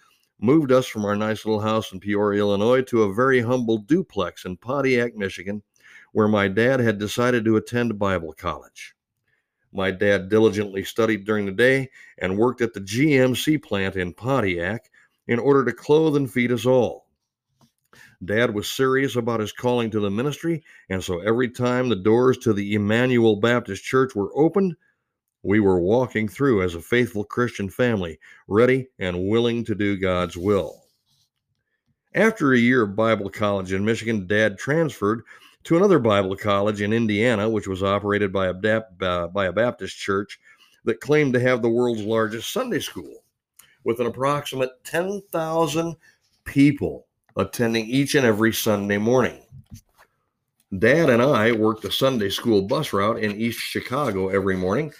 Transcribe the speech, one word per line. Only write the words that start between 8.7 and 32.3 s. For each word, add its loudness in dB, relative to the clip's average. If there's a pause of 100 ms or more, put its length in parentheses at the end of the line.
My -2
dad 0
diligently 2
studied -2
during -2
the -6
day 2 (280)
and -2
worked 0
at -2
the -10
G 0
M 4
C -2
plant -4
in -4
Pontiac -4 (380)
in 0
order 4
to -2
clothe 2
and 0
feed 0
us -4
all. 0 (1160)
Dad 0
was -6
serious 0
about -2
his -4
calling -2
to -2
the -2
ministry, -4 (280)
and -4
so -4
every 0
time -2
the 0
doors 2
to 0
the -2
Emmanuel 2
Baptist -2
Church 0
were -2
opened, 2 (680)
we 2
were 4
walking 0
through 0
as -2
a -8
faithful 0
Christian -4
family, -2 (260)
ready 2 (100)
and -4
willing 0
to -4
do -2
God's -2
will. -2 (1300)
After 2